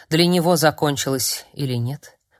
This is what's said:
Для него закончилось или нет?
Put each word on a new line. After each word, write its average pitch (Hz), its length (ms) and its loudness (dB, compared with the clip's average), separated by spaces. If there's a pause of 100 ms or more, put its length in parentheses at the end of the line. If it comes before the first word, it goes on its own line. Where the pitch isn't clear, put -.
Для 160 160 2
него 175 300 2
закончилось 139 960 0
или 131 220 -4
нет? 120 420 -6 (220)